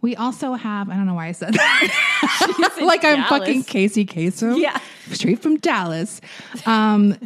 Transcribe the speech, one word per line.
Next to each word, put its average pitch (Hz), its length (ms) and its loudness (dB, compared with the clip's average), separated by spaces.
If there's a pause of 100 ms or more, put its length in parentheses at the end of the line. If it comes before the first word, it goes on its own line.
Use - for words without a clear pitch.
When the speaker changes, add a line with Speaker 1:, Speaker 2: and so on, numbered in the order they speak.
Speaker 1:
We 240 160 -2
also 254 360 -4
have, 208 360 -6
I 185 80 -6
don't 196 80 0
know 185 80 -2
why 165 140 -6
I 170 40 -8
said 175 220 -6
that. - 920 0
<laughs> 349 120 -2
Speaker 2:
She's 359 220 2
in 302 60 0
Speaker 1:
Like 339 200 4
I'm 302 100 6
Speaker 2:
Dallas. 240 140 0
Speaker 1:
fucking 277 340 0
Casey 208 420 0
Kasem. 196 540 -2
Speaker 2:
Yeah. 294 180 0 (340)
Speaker 1:
Straight 233 300 0
from 311 160 2
Dallas. 175 640 -2 (460)
Um, 214 600 4